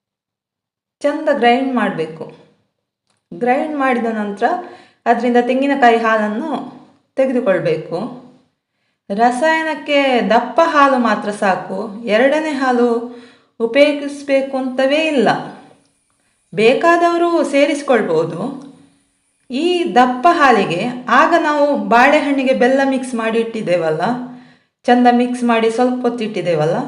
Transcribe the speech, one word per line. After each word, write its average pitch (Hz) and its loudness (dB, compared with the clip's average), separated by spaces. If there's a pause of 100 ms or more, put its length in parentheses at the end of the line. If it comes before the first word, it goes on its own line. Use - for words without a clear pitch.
(1000)
ಚಂದ 302 -2
ಗ್ರೈಂಡ್ 247 0
ಮಾಡ್ಬೇಕು. 175 -6 (840)
ಗ್ರೈಂಡ್ 277 -2
ಮಾಡಿದ 254 -2
ನಂತರ 214 -4 (600)
ಅದರಿಂದ 233 2 (100)
ತೆಂಗಿನಕಾಯಿ 262 2
ಹಾಲನ್ನು 220 -4 (360)
ತೆಗೆದುಕೊಳ್ಬೇಕು. 185 -2 (880)
ರಸಾಯನಕ್ಕೆ 285 0
ದಪ್ಪ 240 2
ಹಾಲು 277 4
ಮಾತ್ರ 214 0
ಸಾಕು, 202 -4
ಎರಡನೇ 277 2
ಹಾಲು 240 -2 (400)
ಉಪಯೋಗಿಸ್ಬೇಕು 277 0
ಅಂತವೇ 262 -2
ಇಲ್ಲ. 302 0 (1300)
ಬೇಕಾದವರು 339 2
ಸೇರಿಸ್ಕೊಳ್ಬೋದು. 233 -2 (840)
ಈ 339 0
ದಪ್ಪ 247 2
ಹಾಲಿಗೆ 220 2 (240)
ಆಗ 311 4
ನಾವು 294 0
ಬಾಳೆಹಣ್ಣಿಗೆ 262 2
ಬೆಲ್ಲ 247 2
ಮಿಕ್ಸ್ 262 -2
ಮಾಡಿ 226 -2
ಇಟ್ಟಿದ್ದೇವಲ್ಲ, 170 -2 (840)
ಚಂದ 247 4
ಮಿಕ್ಸ್ 247 0
ಮಾಡಿ 226 2
ಸ್ವಲ್ಪ 247 0
ಹೊತ್ತು 233 -4
ಇಟ್ಟಿದ್ದೇವಲ್ಲ, 175 -2 (120)